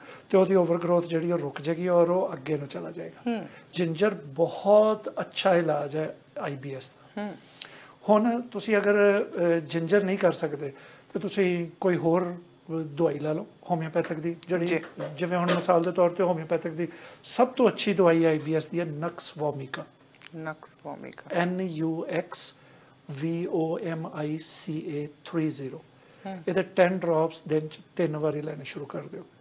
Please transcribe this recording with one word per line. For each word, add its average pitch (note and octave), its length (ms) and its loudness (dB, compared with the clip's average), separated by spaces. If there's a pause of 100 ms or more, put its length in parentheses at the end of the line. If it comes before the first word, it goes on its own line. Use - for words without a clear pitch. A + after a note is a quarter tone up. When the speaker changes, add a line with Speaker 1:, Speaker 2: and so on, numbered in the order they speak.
(300)
Speaker 1:
ਤੇ G3 60 4
ਉਹਦੀ F#3+ 180 6
overgrowth E3+ 520 2
ਜਿਹੜੀ E3 260 0
ਉਹ F3 60 2
ਰੁਕ C#3+ 220 -6
ਜਾਏਗੀ E3 280 -2
ਔਰ F3 220 6
ਉਹ F#3 220 0
ਅੱਗੇ D#3 260 -4
ਨੂੰ C#3 100 -10
ਚਲਾ E3+ 220 -10
ਜਾਏਗਾ। E3+ 400 -10
Speaker 2:
ਹੂੰ। G#3+ 180 -4 (240)
Speaker 1:
ਜਿੰਜਰ F3 420 0
ਬਹੁਤ G3 1080 2
ਅੱਛਾ - 340 2
ਇਲਾਜ D3+ 420 0
ਹੈ D#3 200 -4 (220)
ਆਈ D3+ 180 -6
ਬੀ C3 180 -10
ਐਸ B2+ 140 -8
ਦਾ। - 340 -14
Speaker 2:
ਹੂੰ। G3+ 120 -8 (760)
Speaker 1:
ਹੁਣ A#3 320 6
ਤੁਸੀਂ G#3+ 360 -2
ਅਗਰ, G3+ 480 6
ਅ, E3+ 340 2
ਜਿੰਜਰ E3 460 2
ਨਹੀਂ F#3+ 140 0
ਕਰ F#3 140 4
ਸਕਦੇ, C#3+ 400 -4 (400)
ਤੇ G#3+ 60 -4
ਤੁਸੀਂ F3+ 480 0 (140)
ਕੋਈ F#3 160 2
ਹੋਰ F3 380 2 (360)
ਦਵਾਈ D#3 480 0
ਲਾ D3+ 140 -2
ਲਓ, D#3 140 -4 (240)
homeopathic E3 480 -2
ਦੀ, E3 180 -4 (120)
ਜਿਹੜੀ E3+ 180 0
Speaker 2:
ਜੀ। E3+ 140 2 (360)
Speaker 1:
ਜਿਵੇਂ F3 220 0
ਹੁਣ F3 160 2
ਮਿਸਾਲ E3+ 280 4
ਦੇ F3+ 100 0
ਤੌਰ F3 180 6
ਤੇ F3 120 0
homeopathic E3 500 0
ਦੀ E3 160 -4 (360)
ਸਭ - 240 2
ਤੋਂ B3 200 4
ਅੱਛੀ G3 260 0
ਦਵਾਈ E3 300 6
ਆਈ D#3+ 140 4
ਬੀ D3 160 -2
ਐਸ D#3 120 0
ਦੀ E3+ 140 -4
ਹੈ F3 40 0
ਨਕਸ E3 540 -8
ਵੋਮਿਕਾ। C#3+ 460 -4 (520)
Speaker 2:
ਨਕਸ D#3+ 480 -10
ਵੋਮਿਕਾ। - 480 -14
Speaker 1:
ਐਨ F3+ 280 0
ਯੂ D#3+ 460 -4
ਐਕਸ - 480 -6 (560)
ਵੀ E3 400 -4
ਓ E3 280 -2
ਐਮ E3 360 -6
ਆਈ D3+ 240 -4
ਸੀ D#3 480 -8
ਏ D3 200 -6
ਥ੍ਰੀ D#3 440 -4
ਜ਼ੀਰੋ। C#3 320 -10 (440)
Speaker 2:
ਹੂੰ। F#3+ 220 -10
Speaker 1:
ਇਹਦੇ F3+ 140 2
ten F#3 360 4
drops E3 500 0
ਦਿਨ D#3 200 0
'ਚ - 120 -16 (160)
ਤਿੰਨ D#3 200 0
ਵਾਰੀ D3+ 260 -2
ਲੈਣੇ D3+ 220 -8
ਸ਼ੁਰੂ C#3+ 220 -10
ਕਰ - 160 -10
ਦਿਓ। F3 220 -14 (160)